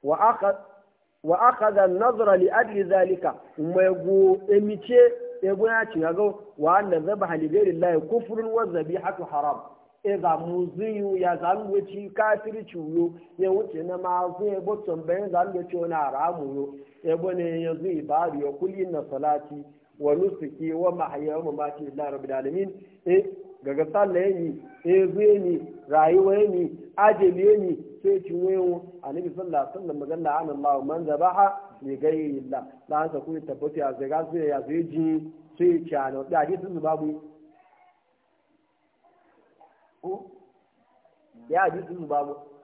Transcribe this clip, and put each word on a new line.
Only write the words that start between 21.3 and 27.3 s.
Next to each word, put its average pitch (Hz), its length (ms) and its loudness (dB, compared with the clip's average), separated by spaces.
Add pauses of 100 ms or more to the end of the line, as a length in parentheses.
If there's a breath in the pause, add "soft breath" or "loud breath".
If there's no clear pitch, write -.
wa 165 60 -8
mamati 147 400 -6
lillahi 143 280 -8
rabbil 135 200 -8
alamin. 165 380 -4 (360 loud breath)
E 190 180 4 (380)
gaga 143 300 -2
sallah 190 360 2
yi, 170 340 -4 (220)
e 185 220 4
zuye 202 320 4
ni, 175 360 -2 (140)
rayuwa 170 480 6
ni, 185 600 0
ajali 196 640 6